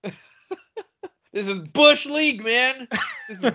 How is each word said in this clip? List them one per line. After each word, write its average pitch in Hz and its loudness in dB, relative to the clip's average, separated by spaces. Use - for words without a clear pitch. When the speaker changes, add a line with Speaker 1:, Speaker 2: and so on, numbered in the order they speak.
Speaker 1:
<laughs> - -16
Speaker 2:
This 202 -4
is 196 -4
Bush 285 4
League, 294 -2
man. 247 0
This 196 -10
is 240 2